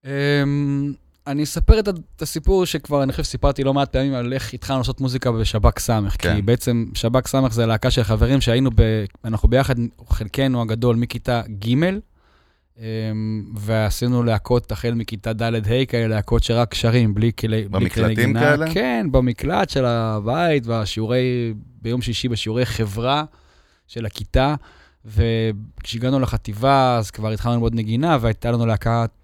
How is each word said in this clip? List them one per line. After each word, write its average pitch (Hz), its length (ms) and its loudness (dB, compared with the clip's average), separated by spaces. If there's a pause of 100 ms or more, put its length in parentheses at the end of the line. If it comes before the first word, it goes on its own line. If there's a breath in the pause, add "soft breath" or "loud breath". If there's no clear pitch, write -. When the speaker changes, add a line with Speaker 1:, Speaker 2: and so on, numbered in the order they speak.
Speaker 1:
אמ, 143 880 0 (340)
אני 143 160 -2
אספר 220 360 4
את 208 80 -2
ה-, 202 40 -2 (240)
את - 60 -12
הסיפור 180 440 0
שכבר, 143 380 -2
אני 135 80 0
חושב, - 120 -4
סיפרתי 139 400 -2
לא 135 100 2
מעט 143 180 0
פעמים 135 220 -2
על 123 200 -4
איך - 200 -6
התחלנו 131 260 -4
לעשות 131 220 -2
מוזיקה 127 300 -2
בשב"כ 113 480 2
סמך, 107 400 0
Speaker 2:
כן. 87 160 0
Speaker 1:
כי 104 60 0
בעצם 117 520 0
שב"כ 120 340 0
סמך 131 260 0
זה 117 120 2
להקה 113 260 2
של 123 120 2
חברים 117 380 2
שהיינו 123 340 2
ב-, 110 300 4 (200)
אנחנו 110 240 2
ביחד, 131 260 4 (340)
חלקנו 123 520 0
הגדול, 113 340 2
מכיתה 120 460 -2 (240)
ג', 120 80 2 (1040)
אמ, 113 60 -18 (720)
ועשינו 110 680 0
להקות 117 480 0
החל 117 220 -4
מכיתה 113 400 -6
ד' 110 100 -4
ה' 117 420 0
כאלה, 117 220 -2
להקות 110 360 0
שרק 117 300 0
שרים, 117 400 2
בלי 110 240 2
כלי, 113 100 -4
בלי 110 420 0
כלי 113 140 0
Speaker 2:
במקלטים 110 260 2
Speaker 1:
נגינה. 110 100 2
Speaker 2:
כאלה? 147 340 2
Speaker 1:
כן, 226 380 0
במקלט 135 580 0
של 131 160 0
הבית, 117 840 0
והשיעורי, 117 840 -2 (280)
ביום 117 200 -2
שישי 113 260 -4
בשיעורי 117 380 -2
חברה 117 580 -2 (640 soft breath)
של 117 180 -10
הכיתה, 135 500 0 (500 soft breath)
וכשהגענו 113 1120 -2
לחטיבה, 127 800 2
אז 104 140 -4
כבר 107 200 -4
התחלנו 120 240 -2
ללמוד 117 200 0
נגינה, 120 460 0
והייתה 117 300 0
לנו 117 140 0
להקת 113 440 0 (140)